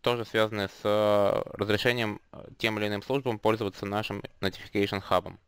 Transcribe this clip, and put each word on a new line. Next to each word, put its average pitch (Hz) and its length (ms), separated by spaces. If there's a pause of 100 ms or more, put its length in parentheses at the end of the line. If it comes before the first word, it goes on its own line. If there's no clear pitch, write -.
тоже 120 240
связанные 107 420
с, - 160
э, 104 580 (120)
разрешением, 107 680 (120)
э, - 140 (120)
тем 110 200
или 104 100
иным 101 140
службам 131 360
пользоваться 107 480
нашим 104 360 (200)
Notification 98 680
Hub'ом. 92 400